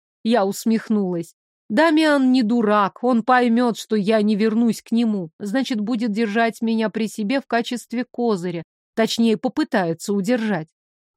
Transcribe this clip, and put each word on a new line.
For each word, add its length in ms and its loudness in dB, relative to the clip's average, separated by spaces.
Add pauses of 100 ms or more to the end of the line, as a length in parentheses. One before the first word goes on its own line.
(240)
Я 220 2
усмехнулась. 880 -2 (340)
Дамиан 640 4
не 100 4
дурак, 640 0
он 180 2
поймет, 560 2
что 180 -4
я 280 2
не 120 2
вернусь 460 0
к 100 -20
нему. 460 -2
Значит, 420 -4
будет 320 -2
держать 520 -2
меня 260 0
при 180 -4
себе 320 -4
в 60 -6
качестве 580 -4
козыря. 600 -4 (320)
Точнее, 420 2
попытается 760 -2
удержать. 580 -2 (480)